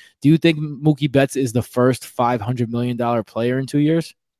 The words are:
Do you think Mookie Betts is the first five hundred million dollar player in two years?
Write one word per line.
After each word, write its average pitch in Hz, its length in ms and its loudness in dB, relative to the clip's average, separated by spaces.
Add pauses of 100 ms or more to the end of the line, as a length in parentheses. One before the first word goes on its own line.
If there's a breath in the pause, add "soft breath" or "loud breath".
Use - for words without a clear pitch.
(220 soft breath)
Do 139 80 4
you 160 80 6
think 165 200 2
Mookie 147 540 -2
Betts 135 240 2
is 127 180 -2
the 120 80 0
first 123 440 0
five 120 360 -2
hundred 120 300 -4
million 120 260 -4
dollar 117 240 -2
player 123 380 -4
in 135 80 -6
two 147 120 -2
years? 156 360 0 (240)